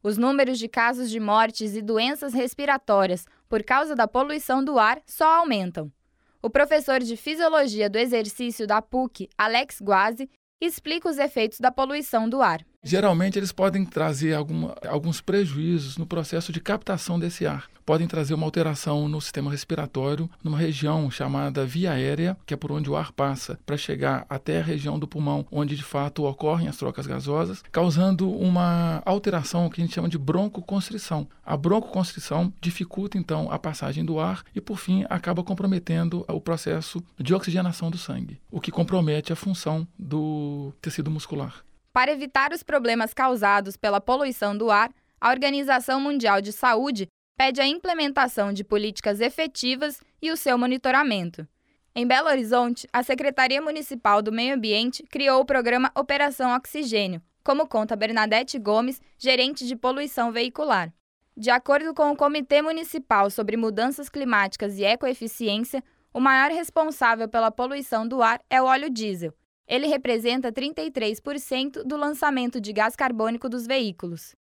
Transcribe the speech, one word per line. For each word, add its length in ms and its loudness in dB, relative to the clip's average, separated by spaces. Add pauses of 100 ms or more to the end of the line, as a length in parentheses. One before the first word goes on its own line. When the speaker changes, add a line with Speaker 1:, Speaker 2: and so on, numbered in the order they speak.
Speaker 1:
Os 140 0
números 420 2
de 80 -6
casos 440 0
de 100 -2
mortes 560 2
e 60 -6
doenças 500 0
respiratórias 920 2 (220)
por 140 0
causa 320 2
da 140 4
poluição 560 0
do 140 2
ar 260 4
só 340 4
aumentam. 540 -2 (480)
O 80 -4
professor 520 2
de 180 -4
Fisiologia 720 2
do 80 -2
Exercício 680 -2
da 140 2
puc, 560 -4
Alex 460 0
Guasi, 480 2 (280)
explica 480 -4
os 120 -2
efeitos 420 0
da 100 4
poluição 600 -2
do 100 0
ar. 240 2 (180)
Speaker 2:
Geralmente, 560 2
eles 140 -4
podem 320 2
trazer 480 0
alguma, 420 -2 (140)
alguns 320 -2
prejuízos 760 0
no 80 -4
processo 440 -4
de 100 -4
captação 580 -2
desse 280 -2
ar. 220 -4 (160)
Podem 240 2
trazer 240 -2
uma 140 0
alteração 600 -2
no 140 -4
sistema 300 -6
respiratório, 800 -4 (120)
numa 140 -2
região 540 0
chamada 560 -2
via 260 -2
aérea, 540 0
que 80 -4
é 20 -6
por 160 -6
onde 160 -2
o 80 -2
ar 160 -4
passa 540 -4
pra 100 -2
chegar 540 -2
até 300 -2
a 20 -4
região 360 -4
do 100 -6
pulmão, 420 -2
onde 260 -2
de 60 -10
fato 420 -4
ocorrem 440 0
as 100 -8
trocas 280 -6
gasosas, 640 -4
causando 600 2
uma 760 2
alteração 640 0
que 140 -4
a 20 2
gente 100 -4
chama 140 -2
de 80 -2
broncoconstrição. 1120 -2 (160)
A 140 -4
broncoconstrição 920 -2 (120)
dificulta, 560 -6
então, 320 -4
a 80 -4
passagem 480 -4
do 120 -2
ar 240 -2 (120)
e, 60 -4
por 180 -8
fim, 320 0
acaba 340 -2
comprometendo 840 -2
o 140 -4
processo 640 -4 (140)
de 160 2
oxigenação 560 -2
do 80 -6
sangue, 420 -10 (100)
o 80 -6
que 120 -6
compromete 640 0
a 20 -4
função 500 -4 (120)
do 840 -4
tecido 300 -6
muscular. 520 -8 (300)
Speaker 1:
Para 200 4
evitar 400 0
os 100 -8
problemas 500 0
causados 640 2
pela 240 2
poluição 560 0
do 140 0
ar, 220 4 (280)
a 80 4
Organização 720 2
Mundial 400 2
de 120 -8
Saúde 560 0 (280)
pede 240 2
a 60 4
implementação 840 0
de 100 -6
políticas 580 0
efetivas 800 -2 (220)
e 80 -2
o 60 -2
seu 200 2
monitoramento. 880 0 (480)
Em 140 -2
Belo 220 4
Horizonte, 640 2
a 100 2
Secretaria 580 0
Municipal 640 0
do 80 -2
Meio 240 0
Ambiente 560 0
criou 300 4
o 40 4
programa 520 2
Operação 580 0
Oxigênio, 640 -2 (220)
como 240 2
conta 300 -2
Bernadette 600 0
Gomes, 460 0 (160)
gerente 480 0
de 80 -4
poluição 560 -2
veicular. 600 -2 (440)
De 140 0
acordo 420 4
com 200 4
o 40 0
Comitê 460 4
Municipal 680 2
sobre 260 -2
Mudanças 520 -2
Climáticas 720 -2
e 60 -2
Ecoeficiência, 1000 -2 (320)
o 60 -2
maior 320 6
responsável 760 0
pela 220 2
poluição 560 -4
do 160 2
ar 260 4
é 140 4
o 40 4
óleo 220 4
diesel. 460 -4 (320)
Ele 200 0
representa 640 0
trinta 320 -6
e 80 -6
três 300 -2
por 180 -8
cento 460 -6
do 120 -4
lançamento 640 -2
de 120 -8
gás 240 2
carbônico 520 -2
dos 200 -6
veículos. 640 -4 (100)